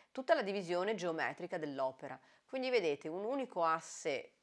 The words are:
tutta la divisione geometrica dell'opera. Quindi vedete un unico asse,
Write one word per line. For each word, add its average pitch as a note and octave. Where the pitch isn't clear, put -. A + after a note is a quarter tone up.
tutta C4
la C#4+
divisione F#3+
geometrica E3+
dell'opera. C3+
Quindi C4
vedete E3+
un F3+
unico B3+
asse, D#3+